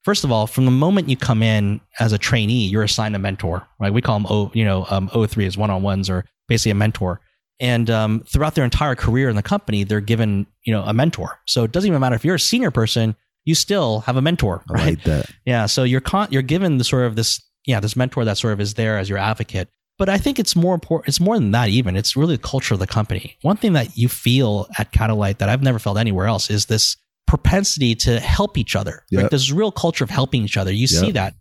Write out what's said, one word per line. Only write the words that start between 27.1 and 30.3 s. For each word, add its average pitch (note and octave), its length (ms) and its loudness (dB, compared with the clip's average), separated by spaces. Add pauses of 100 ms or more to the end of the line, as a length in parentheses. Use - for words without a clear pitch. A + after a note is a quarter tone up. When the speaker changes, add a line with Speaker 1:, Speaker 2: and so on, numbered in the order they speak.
Speaker 1:
propensity D3+ 680 2
to A#2 240 0
help - 380 0
each - 180 -2
other, G2+ 280 -4 (100)
right? F#2+ 100 2
Speaker 2:
Yep. - 80 0
Speaker 1:
This C3+ 200 0
real G3 200 0
culture - 320 -2
of A2 60 -4
helping C3+ 340 0